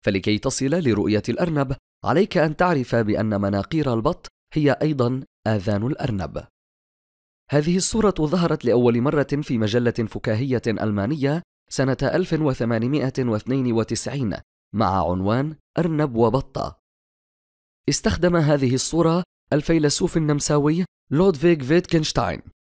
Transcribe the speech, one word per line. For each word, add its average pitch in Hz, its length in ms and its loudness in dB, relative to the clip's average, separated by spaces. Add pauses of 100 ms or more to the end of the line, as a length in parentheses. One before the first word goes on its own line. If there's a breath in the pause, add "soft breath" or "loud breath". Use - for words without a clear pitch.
فلكي 104 340 0
تصل 135 320 -2
لرؤية 104 580 2
الأرنب، 139 480 -2 (280)
عليك 165 320 2
أن 160 200 0
تعرف 156 380 0
بأن 107 460 0
مناقير 101 540 -2
البط 113 340 -2 (240)
هي 147 200 2
أيضا 131 520 -2 (220)
آذان 107 400 0
الأرنب. 104 580 -4 (1040)
هذه 151 260 2
الصورة 202 440 2
ظهرت 156 440 0
لأول 120 360 4
مرة 143 420 0
في 135 160 -2
مجلة 113 320 2
فكاهية 113 760 -2
ألمانية 120 760 0 (280)
سنة 135 320 0
ألف 156 300 0
وثمانمائة 131 880 0
واثنين 123 540 -2
وتسعين 113 640 -2 (380)
مع 92 360 0
عنوان 113 460 -2 (220)
أرنب 151 380 -2
وبطة. 117 640 -2 (1120)
استخدم 175 480 2
هذه 143 380 2
الصورة 165 480 0 (300)
الفيلسوف 151 640 2
النمساوي 151 680 2 (260)
لودفيغ 165 520 2
فيتكنشتاين 143 800 0 (260)